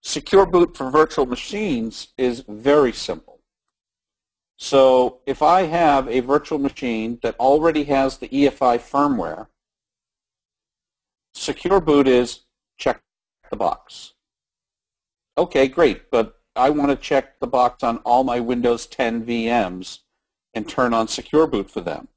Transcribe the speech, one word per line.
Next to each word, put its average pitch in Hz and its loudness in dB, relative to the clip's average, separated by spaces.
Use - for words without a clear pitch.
Secure 190 2
Boot 170 2
for 131 -8
virtual 151 2
machines 123 -8
is 123 -2
very 123 2
simple. - -12
So 131 4
if 135 -4
I 175 4
have 156 2
a 123 -2
virtual 143 -2
machine 117 -6
that 113 -4
already 151 2
has 135 -2
the 127 -12
E 139 4
F 131 -2
I 120 2
firmware, 110 -4
Secure 180 -2
Boot 143 4
is 123 2
check - -4
the 107 -8
box. - -8
Okay, 147 2
great, 131 0
but 113 -2
I 131 2
want 143 0
to 135 0
check - -4
the 139 -8
box 123 0
on 120 -2
all 123 0
my 123 -2
Windows 120 -2
ten 117 -4
V 117 -4
Ms 92 -4
and 107 -8
turn 120 -2
on 113 0
Secure 156 0
Boot 107 -6
for 98 -10
them. 82 -10